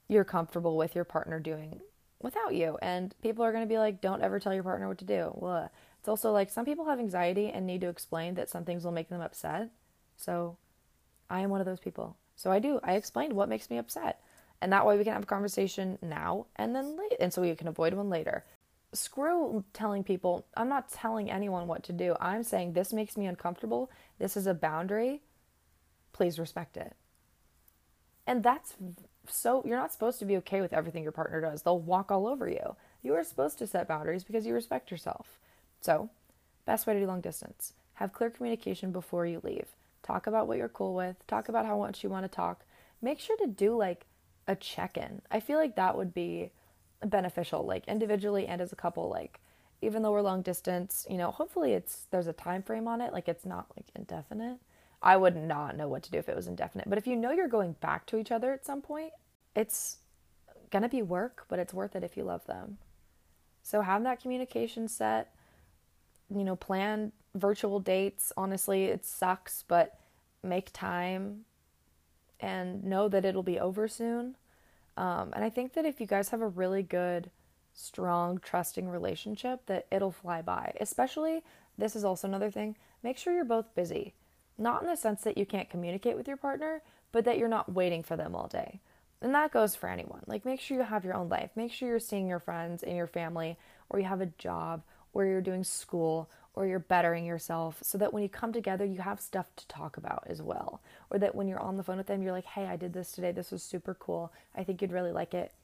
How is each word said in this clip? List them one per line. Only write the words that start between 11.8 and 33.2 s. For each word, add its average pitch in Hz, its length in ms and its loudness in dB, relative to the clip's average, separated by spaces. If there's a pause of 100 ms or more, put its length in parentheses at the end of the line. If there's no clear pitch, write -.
people. - 360 -6 (200)
So - 140 0
I 190 80 8
do. 262 240 4
I 180 120 4
explained 262 380 0
what 196 160 4
makes 220 220 -2
me 233 80 -2
upset. - 440 -4 (380)
And 190 120 4
that 196 140 8
way 208 120 10
we 208 60 4
can 220 80 4
have 208 100 0
a 202 40 -8
conversation 196 760 0
now 170 440 -2 (100)
and 226 180 0
then 277 220 -4
late, 427 240 0
and 180 120 4
so 180 100 0
we 170 120 4
can 160 140 -4
avoid 165 260 2
one 202 160 -2
later. 160 340 0 (480)
Screw 285 800 0
telling 202 320 -2
people. 180 420 0 (100)
I'm 240 120 2
not 277 200 0
telling 220 420 -2
anyone 190 360 -2
what 165 180 -4
to - 80 -8
do. 175 280 2
I'm 208 240 0
saying, 180 280 0
"This 180 200 2
makes 214 240 -2
me 202 100 0
uncomfortable. 214 640 -2 (280)
This 190 180 -2
is 196 100 0
a 190 80 4
boundary. 190 640 0 (920)
Please 175 260 2
respect 165 380 -6
it." - 180 -8 (1300)
And 247 160 2
that's - 380 2
v-, 180 220 -12 (240)
so, 254 380 2
you're 233 120 0
not 277 160 -2
supposed 240 280 0
to 214 40 -4
be 196 120 4
okay 196 240 0
with 180 120 0
everything 160 300 0
your 151 100 -4
partner 160 280 -2
does. 156 220 -2
They'll 175 160 6
walk 185 340 2
all 196 140 4
over 254 220 -2
you. - 280 -2 (260)
You 262 120 2
are 330 100 2